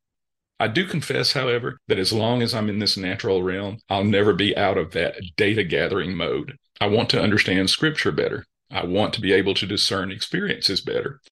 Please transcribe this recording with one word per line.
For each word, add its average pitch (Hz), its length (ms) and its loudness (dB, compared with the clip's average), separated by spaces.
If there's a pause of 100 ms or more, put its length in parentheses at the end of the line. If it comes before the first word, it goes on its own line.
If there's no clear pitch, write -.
(580)
I 110 100 2
do 170 180 0
confess, 131 460 0
however, 127 460 -2 (100)
that 95 100 -8
as 95 140 -2
long 113 300 0
as 117 120 -2
I'm 107 140 -2
in 104 100 -2
this 101 180 -2
natural 95 460 -2
realm, 98 360 -4 (100)
I'll 101 160 2
never 104 280 6
be 95 240 2
out 98 200 2
of 85 160 -2
that - 240 -2 (200)
data 104 260 2
gathering 85 540 -2
mode. 71 400 -4 (260)
I 107 40 2
want 107 240 2
to 113 120 2
understand 98 480 2
Scripture 147 420 0
better. - 320 -2 (260)
I 92 140 -4
want 95 300 0
to - 60 -6
be 95 120 2
able 95 220 4
to 98 120 -4
discern 98 440 -2
experiences 131 720 -2
better. - 400 -4 (120)